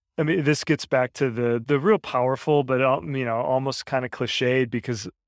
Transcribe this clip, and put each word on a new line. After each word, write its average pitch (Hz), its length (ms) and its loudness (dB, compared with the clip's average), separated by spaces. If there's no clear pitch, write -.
I 156 60 0
mean, 160 180 0
this 147 220 2
gets - 220 0
back 127 280 0
to 135 160 0
the, 120 340 0
the 143 140 2
real 190 200 4
powerful, 135 640 0
but, 127 180 0
uh, 135 200 2
you 135 220 -4
know, 117 160 -2
almost 131 460 -2
kinda 127 220 -2
cliched 127 640 0
because 117 380 -6